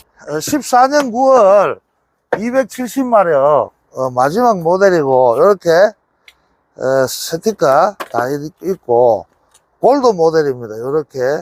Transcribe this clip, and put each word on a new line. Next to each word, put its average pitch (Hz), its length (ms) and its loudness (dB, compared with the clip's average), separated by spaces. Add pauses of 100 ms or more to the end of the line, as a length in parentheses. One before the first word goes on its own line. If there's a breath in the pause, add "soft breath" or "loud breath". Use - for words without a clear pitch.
(300)
어, 151 80 -6
십사 254 480 0
년 277 240 0
구월 208 680 2 (580)
이백칠십 247 680 -4
마력, 151 680 2 (200)
어, 131 180 -6
마지막 175 500 0
모델이고, 160 760 2
이렇게, 175 340 2
어, - 1400 -4
스티커 165 880 -2 (160)
다 117 160 -4
있-, 143 240 -8 (100)
있고, 120 640 0 (540)
골드 254 260 2
모델입니다. 156 680 -2
이렇게 139 420 -6 (240)